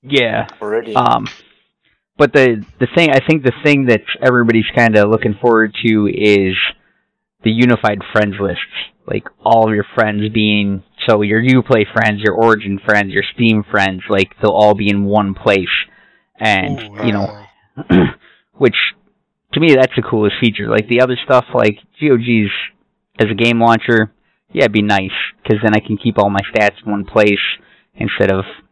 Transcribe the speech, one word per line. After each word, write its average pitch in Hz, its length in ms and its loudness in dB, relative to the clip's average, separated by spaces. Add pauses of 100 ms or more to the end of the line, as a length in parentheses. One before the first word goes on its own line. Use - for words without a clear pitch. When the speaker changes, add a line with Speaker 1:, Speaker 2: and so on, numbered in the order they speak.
Speaker 1:
Yeah. 120 440 0 (140)
Speaker 2:
Already. 107 340 -6
Speaker 1:
Um, 120 320 0 (880)
but 139 160 2
the, 123 320 2 (140)
the 127 160 -2
thing, 165 160 2
I 135 140 4
think 160 180 0
the 127 100 0 (100)
thing 143 220 2
that 117 160 2 (200)
everybody's 117 440 2 (100)
kinda 107 320 4
looking 110 340 0
forward 113 320 2 (120)
to 107 220 2
is 98 480 2 (880)
the 113 80 0
unified 113 480 2 (120)
friends 104 300 0
lists. 92 220 -6 (440)
Like, - 200 -8 (160)
all 113 260 2
of 110 40 0
your 104 120 -2 (100)
friends 107 380 -2
being, 104 500 -2 (240)
so 107 140 2
your 104 200 0
Uplay 123 500 2
friends, 107 300 -2
your 107 140 0
Origin 107 500 0
friends, 104 280 0
your 98 100 -2 (100)
Steam 110 300 0
friends, 95 460 -2
like, 98 300 -2
they'll 107 120 2
all 104 240 4
be 101 140 -2
in 101 160 0
one 101 280 0
place. 95 320 0 (760)
And, 101 400 -2
Speaker 3:
Ooh, - 280 -12
Speaker 1:
you 110 60 0
know, 101 320 -8 (440)
Speaker 3:
yeah. 90 240 2 (200)
Speaker 1:
<clears throat> - 200 -20
which, 127 220 0 (800)
to 147 60 -2
me, 160 140 4
that's 131 220 2
the 120 80 -4
coolest 107 360 -2
feature. 107 300 -2
Like, 107 200 0
the 120 120 2
other 127 240 0
stuff, 127 200 2 (100)
like, 107 240 0 (200)
G 151 120 0
O 123 60 4
G's 113 340 0 (680)
as 110 140 -2
a - 20 -4
game 117 260 0
launcher, 113 520 2 (400)
yeah, - 140 0
it'd 107 80 -2
be 104 100 0
nice, 98 260 -2 (340)
'cause 110 200 0
then 107 100 2
I 107 60 2
can 104 180 -6
keep 113 220 -2
all 101 100 2
my 98 120 -2 (120)
stats 104 320 0
in 107 60 -8
one 101 140 -6
place 104 340 2 (560)
instead 98 360 -2
of 95 140 -4 (260)